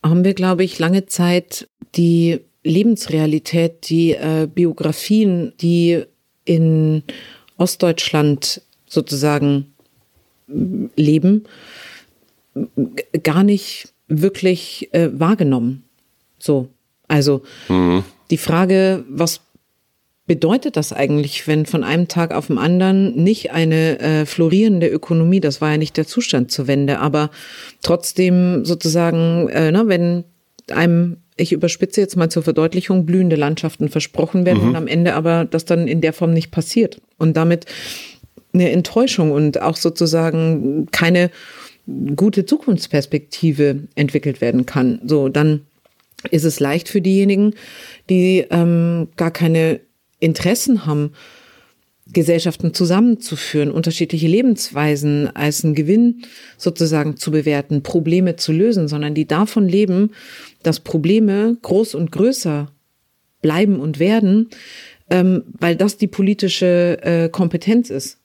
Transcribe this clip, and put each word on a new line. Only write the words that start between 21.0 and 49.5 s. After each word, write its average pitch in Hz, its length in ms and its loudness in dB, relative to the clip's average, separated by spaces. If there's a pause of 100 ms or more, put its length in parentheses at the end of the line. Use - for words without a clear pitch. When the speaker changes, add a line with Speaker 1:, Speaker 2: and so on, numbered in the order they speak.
Speaker 1:
wenn 156 200 0
von 156 180 -2
einem 165 240 0
Tag 165 240 -2
auf 127 140 -4
den - 100 -2
anderen 190 680 2
nicht 208 300 0
eine, 160 480 0
äh, 156 260 0
florierende 175 640 2
Ökonomie, 165 520 2
das 147 200 -2
war 151 120 0
ja 151 40 0
nicht 156 220 -4
der 156 80 -2
Zustand 139 440 -2
zur 135 160 -6
Wende, 139 320 0
aber 151 320 0 (520)
trotzdem 180 840 0
sozusagen, 165 840 0
äh, 156 220 0
ne, 202 160 4
wenn 175 380 0 (480)
einem, 170 460 2 (180)
ich 165 160 -2
überspitze 170 480 -2
jetzt 196 160 -2
mal 165 140 0
zur 165 120 -2
Verdeutlichung, 165 600 0
blühende 175 320 2
Landschaften 151 540 -2
versprochen 165 560 -2
werden 107 160 2
Speaker 2:
Mhm. 113 80 4
Speaker 1:
und 127 60 0
am 160 100 -6
Ende 170 280 2
aber 165 300 0
das 160 220 -4
dann 170 220 0
in 160 120 0
der 156 140 0
Form 165 180 0
nicht 165 180 0
passiert - 520 -2 (160)
und 160 180 0
damit 165 300 0 (880)
eine 180 160 4
Enttäuschung 175 600 0
und 147 300 0
auch 165 160 -2
sozusagen 160 1120 0
keine 175 400 2 (840)
gute 196 300 2
Zukunftsperspektive 147 1300 -2 (140)
entwickelt 147 460 -2
werden 120 240 0
kann. 127 400 -2
So, 139 240 0
dann 147 380 0 (640)
ist 156 140 0
es 156 160 -2
leicht 143 280 -2
für 202 140 0
diejenigen, 196 500 2 (560)
die, 185 400 4
ähm, 170 680 0
gar 165 140 -2
keine 160 500 0 (400)